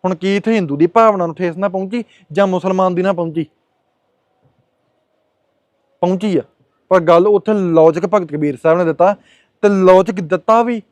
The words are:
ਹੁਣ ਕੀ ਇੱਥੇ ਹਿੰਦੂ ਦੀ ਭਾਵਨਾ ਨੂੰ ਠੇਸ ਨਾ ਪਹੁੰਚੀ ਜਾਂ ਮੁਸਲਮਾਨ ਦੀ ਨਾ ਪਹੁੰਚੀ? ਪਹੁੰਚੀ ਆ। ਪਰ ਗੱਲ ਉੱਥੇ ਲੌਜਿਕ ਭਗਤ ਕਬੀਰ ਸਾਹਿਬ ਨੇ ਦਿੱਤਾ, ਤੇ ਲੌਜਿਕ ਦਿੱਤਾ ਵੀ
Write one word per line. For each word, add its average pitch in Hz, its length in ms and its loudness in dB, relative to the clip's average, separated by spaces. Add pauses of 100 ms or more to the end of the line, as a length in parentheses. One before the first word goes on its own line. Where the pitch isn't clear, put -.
ਹੁਣ 185 100 -2
ਕੀ 196 200 -4
ਇੱਥੇ 214 180 -2
ਹਿੰਦੂ 160 240 -4
ਦੀ 165 100 0
ਭਾਵਨਾ 208 380 2
ਨੂੰ 160 100 -8
ਠੇਸ 170 220 -6
ਨਾ 196 120 -4
ਪਹੁੰਚੀ 190 340 -8 (280)
ਜਾਂ 196 160 0
ਮੁਸਲਮਾਨ 185 480 -2
ਦੀ 180 60 -2
ਨਾ 190 120 0
ਪਹੁੰਚੀ? 165 320 -6 (2500)
ਪਹੁੰਚੀ 185 360 -2
ਆ। 123 40 -2 (480)
ਪਰ 185 100 4
ਗੱਲ 170 280 4
ਉੱਥੇ 208 260 0
ਲੌਜਿਕ 165 520 2
ਭਗਤ 175 280 -2
ਕਬੀਰ 147 300 -4
ਸਾਹਿਬ 165 140 2
ਨੇ 180 80 0
ਦਿੱਤਾ, 175 300 0 (460)
ਤੇ 202 80 2
ਲੌਜਿਕ 185 520 4
ਦਿੱਤਾ 185 420 0
ਵੀ 233 180 -4 (100)